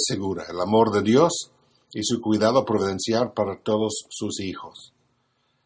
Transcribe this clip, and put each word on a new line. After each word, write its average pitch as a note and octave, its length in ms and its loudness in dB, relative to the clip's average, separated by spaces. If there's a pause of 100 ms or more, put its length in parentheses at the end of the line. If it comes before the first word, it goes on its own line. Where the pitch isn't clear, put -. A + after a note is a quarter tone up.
segura: G2 420 -4
el F2 100 -6
amor G#2+ 320 4
de G2+ 120 2
Dios C#3 480 2 (420)
y A2 100 -6
su A#2 160 0
cuidado A2 460 2
providencial G#2 680 -2
para G2 300 -4
todos G#2+ 480 -2
sus G#2 300 -8
hijos. - 520 -12 (760)